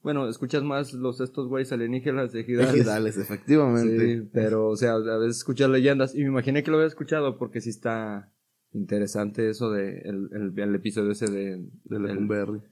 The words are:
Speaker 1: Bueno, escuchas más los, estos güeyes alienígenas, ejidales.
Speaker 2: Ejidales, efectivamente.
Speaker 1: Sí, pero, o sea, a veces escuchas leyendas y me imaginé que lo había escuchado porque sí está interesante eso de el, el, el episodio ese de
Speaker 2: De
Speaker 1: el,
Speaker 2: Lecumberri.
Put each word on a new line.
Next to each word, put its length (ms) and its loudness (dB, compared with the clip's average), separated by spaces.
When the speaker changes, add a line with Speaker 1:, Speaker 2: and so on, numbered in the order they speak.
Speaker 1:
Bueno, 260 0
escuchas 340 -2
más 300 -2
los, 260 -4
estos 300 -4
güeyes 240 -2
alienígenas, 600 -2
ejidales. 420 0
Speaker 2:
Ejidales, 420 2
efectivamente. 1040 2
Speaker 1:
Sí, 100 -12
pero, 380 2
o 80 0
sea, 160 2
a 240 0
veces 220 0
escuchas 300 2
leyendas 460 4
y 60 -2
me 60 0
imaginé 360 0
que 80 0
lo 60 4
había 100 4
escuchado 500 -2
porque 220 -6
sí 120 -6
está 600 -6
interesante 800 -2
eso 220 -2
de 340 -4
el, 260 -6
el, 260 -6
el 180 0
episodio 360 -2
ese 180 -2
de 360 -6
Speaker 2:
De 140 -8
Speaker 1:
el, 60 -4
Speaker 2:
Lecumberri. 560 -2